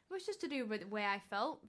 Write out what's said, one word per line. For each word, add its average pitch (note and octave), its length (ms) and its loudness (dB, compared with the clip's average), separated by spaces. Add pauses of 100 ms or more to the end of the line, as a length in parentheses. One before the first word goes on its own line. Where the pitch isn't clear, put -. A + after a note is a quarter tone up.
It F4+ 40 -6
was F#4 120 -2
just G4 160 -2
to E4+ 60 0
do C4 180 2
with G#3+ 160 0
the F3+ 60 -8
way G#3 180 0
I G3+ 140 4
felt A3 500 0